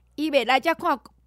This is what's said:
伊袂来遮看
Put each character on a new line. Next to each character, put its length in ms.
伊 160
袂 160
来 120
遮 160
看 240